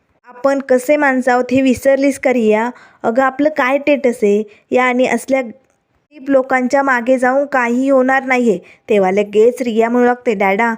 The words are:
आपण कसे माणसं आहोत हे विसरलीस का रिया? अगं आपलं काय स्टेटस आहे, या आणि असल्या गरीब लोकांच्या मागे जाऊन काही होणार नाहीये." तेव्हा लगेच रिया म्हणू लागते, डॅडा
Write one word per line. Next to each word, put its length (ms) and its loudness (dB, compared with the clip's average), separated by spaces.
आपण 300 -2
कसे 380 2
माणसं 360 0
आहोत 200 0
हे 100 2
विसरलीस 560 2
का 140 0
रिया? 360 0
अगं 200 0
आपलं 260 0
काय 300 0
स्टेटस 440 0
आहे, 200 2
या 140 2
आणि 220 0
असल्या 360 -2
गरीब 880 -18
लोकांच्या 540 0
मागे 360 0
जाऊन 280 0
काही 420 -2
होणार 360 0
नाहीये." 340 0
तेव्हा 220 2
लगेच 520 0
रिया 260 0
म्हणू 180 0
लागते, 280 -2
डॅडा 440 0